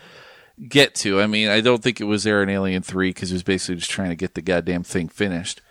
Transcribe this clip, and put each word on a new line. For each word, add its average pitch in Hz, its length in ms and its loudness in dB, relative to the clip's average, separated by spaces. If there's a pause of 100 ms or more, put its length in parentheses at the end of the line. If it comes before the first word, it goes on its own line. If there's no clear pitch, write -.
(680)
get 139 280 4
to. 98 240 2
I 104 60 4
mean, 107 220 0
I 107 120 4
don't 117 220 4
think 123 180 -2
it 107 40 -4
was 104 200 0
there 104 180 4
in 95 60 2
Alien 95 340 0
three 92 300 0
'cause 92 180 -8
he 92 40 -2
was 90 80 -2
basically 92 340 -2
just 85 140 -8
trying 95 200 -2
to 82 60 -4
get 90 180 -6
the 85 80 -8
goddamn 87 400 0
thing 85 260 -4
finished. 90 520 -4 (100)